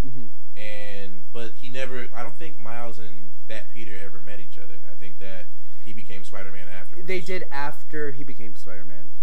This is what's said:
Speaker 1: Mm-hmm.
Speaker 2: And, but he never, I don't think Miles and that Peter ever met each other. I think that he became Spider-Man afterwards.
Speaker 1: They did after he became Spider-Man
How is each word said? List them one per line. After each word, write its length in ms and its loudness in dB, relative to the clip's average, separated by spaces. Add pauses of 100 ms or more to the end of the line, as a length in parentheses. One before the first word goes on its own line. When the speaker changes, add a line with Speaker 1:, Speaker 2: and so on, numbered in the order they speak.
Speaker 1:
Mm-hmm. 200 0 (300)
Speaker 2:
And, 680 0 (100)
but 220 0
he 120 0
never, 480 0
I 80 0
don't 140 0
think 220 0
Miles 400 0
and 320 0 (180)
that 240 0
Peter 280 0
ever 200 0
met 180 0
each 180 0
other. 180 0 (140)
I 60 0
think 240 0
that 280 0 (360)
he 100 0
became 300 0
Spider-Man 460 0
afterwards. 380 0
Speaker 1:
They 120 0
did 320 0
after 600 0
he 120 0
became 320 0
Spider-Man 540 0 (140)